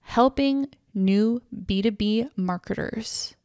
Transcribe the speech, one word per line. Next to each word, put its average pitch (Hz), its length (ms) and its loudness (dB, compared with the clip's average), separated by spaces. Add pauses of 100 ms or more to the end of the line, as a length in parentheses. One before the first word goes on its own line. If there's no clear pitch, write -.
Helping 277 680 2 (240)
new 208 480 2 (240)
B 190 160 0
two 220 100 2
B 214 460 -2
marketers. - 960 -6 (100)